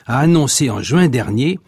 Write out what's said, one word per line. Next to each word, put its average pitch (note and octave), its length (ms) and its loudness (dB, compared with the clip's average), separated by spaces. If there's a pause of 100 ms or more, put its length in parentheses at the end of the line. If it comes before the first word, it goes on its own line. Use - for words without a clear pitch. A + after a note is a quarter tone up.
a A#2+ 120 -2
annoncé D3+ 520 2
en G2+ 120 -6
juin E3 260 2
dernier, B2 600 -2